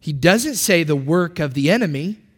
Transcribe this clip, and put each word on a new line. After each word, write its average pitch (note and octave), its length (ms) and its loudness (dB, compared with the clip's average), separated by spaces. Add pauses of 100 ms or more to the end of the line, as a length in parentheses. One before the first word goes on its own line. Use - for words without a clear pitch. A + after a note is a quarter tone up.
He D#3+ 100 -8
doesn't G3 440 2
say F3+ 280 2
the D3+ 120 0
work E3 440 -2
of D3 140 -2
the C#3+ 180 0
enemy. F#3+ 460 -2 (200)